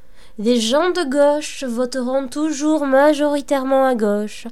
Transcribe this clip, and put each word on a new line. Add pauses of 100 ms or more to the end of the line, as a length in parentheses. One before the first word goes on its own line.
(400)
Les
gens
de
gauche
voteront
toujours
majoritairement
à
gauche.